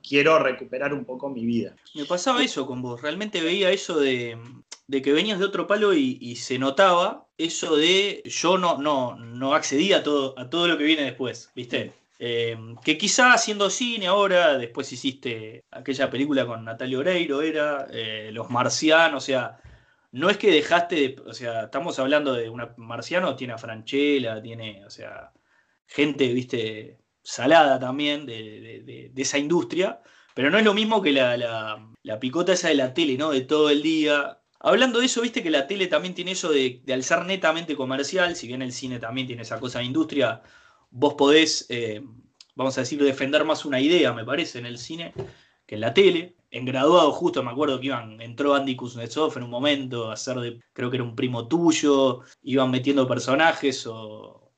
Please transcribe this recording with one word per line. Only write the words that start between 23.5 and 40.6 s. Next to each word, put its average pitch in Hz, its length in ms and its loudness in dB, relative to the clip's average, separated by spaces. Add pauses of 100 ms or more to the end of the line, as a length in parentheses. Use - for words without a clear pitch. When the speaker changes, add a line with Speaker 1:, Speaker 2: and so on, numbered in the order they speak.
Speaker 2:
a 113 40 -10
Franchella, 117 840 -2
tiene, 110 460 -14
o 107 40 -20
sea, 107 420 -18 (560)
gente, 139 440 0
viste, 113 680 -6 (220)
salada 139 600 4
también 147 440 -4
de, 110 360 -14
de, 113 240 -18
de, 123 280 -18
de 131 100 -6
esa 143 160 -2
industria, 160 600 -2 (340)
pero 135 160 0
no 202 80 4
es 220 60 4
lo 208 80 4
mismo 220 300 0
que 151 100 2
la, 127 240 2
la, 110 480 -6 (200)
la 107 160 -8
picota 165 320 0
esa 180 160 0
de 151 80 4
la 127 180 0
tele, 143 240 0
¿no? 156 120 -2
De 135 100 0
todo 151 300 4
el 147 120 4
día. 147 560 0 (220)
Hablando 240 400 4
de 254 60 4
eso, 247 140 -2
viste 240 220 -2
que 170 80 -2
la 139 160 2
tele 190 220 -2
también 175 260 0
tiene 180 160 -8
eso 185 200 -2
de, 131 340 2
de 127 100 -4
al 131 80 -2
ser 175 240 -2
netamente 165 480 -2
comercial, 143 600 -2
si - 100 -12
bien 127 160 -8
el 123 100 -8
cine 127 280 -10
también 123 260 -6
tiene 120 160 -10
esa 135 180 -10
cosa 127 200 -8
de 123 60 -4
industria, 139 560 0 (540)